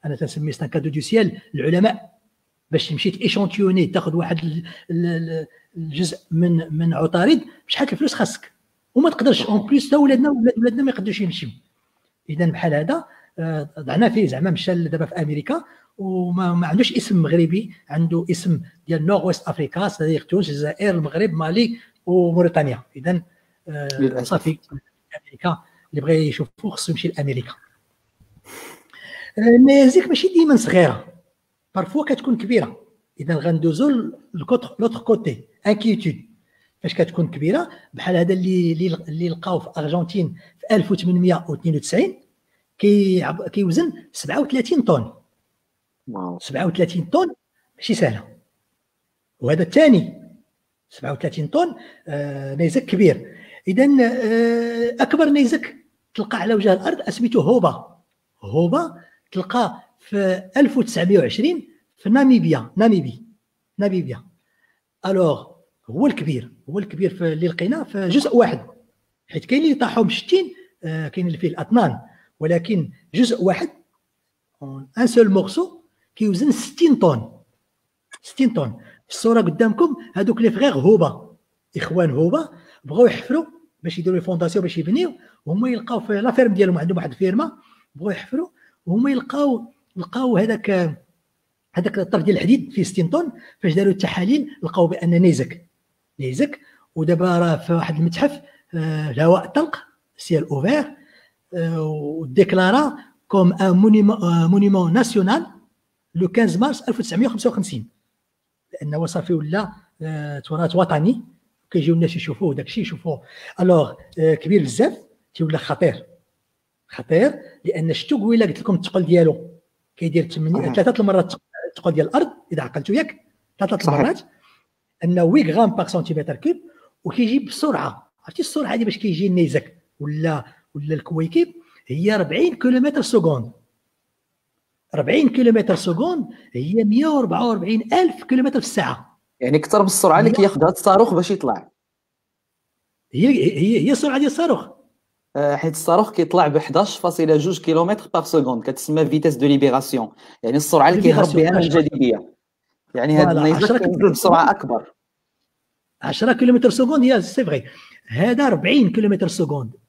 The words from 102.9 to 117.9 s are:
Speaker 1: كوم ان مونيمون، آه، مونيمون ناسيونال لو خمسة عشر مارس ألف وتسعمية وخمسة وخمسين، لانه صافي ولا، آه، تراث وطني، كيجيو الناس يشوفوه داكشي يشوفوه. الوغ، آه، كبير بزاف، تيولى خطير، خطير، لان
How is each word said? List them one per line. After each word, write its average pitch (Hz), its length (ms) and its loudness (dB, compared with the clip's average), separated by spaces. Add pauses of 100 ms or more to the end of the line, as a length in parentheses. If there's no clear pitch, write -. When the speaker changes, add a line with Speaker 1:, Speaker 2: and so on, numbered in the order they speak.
Speaker 1:
كوم 180 240 4
ان 190 180 2
مونيمون، 208 520 6
آه، 170 260 2
مونيمون 190 440 4
ناسيونال 226 540 0 (680)
لو 175 140 -2
خمسة 233 140 0
عشر 180 160 0
مارس 254 300 -2
ألف 233 100 -4
وتسعمية 208 280 -2
وخمسة 233 240 -2
وخمسين، 139 380 -6 (840)
لانه 151 340 -6
صافي 165 260 -6
ولا، 165 400 -4 (300)
آه، 151 360 -10
تراث 165 380 -4
وطني، 170 460 0 (480)
كيجيو 165 240 0
الناس 165 220 0
يشوفوه 151 380 -4
داكشي 135 260 -8
يشوفوه. 151 420 -8 (380)
الوغ، 170 320 4 (260)
آه، 160 160 4
كبير 170 280 2
بزاف، 135 360 0 (360)
تيولى 156 240 -2
خطير، - 480 -2 (800)
خطير، 175 460 0 (300)
لان 165 280 -2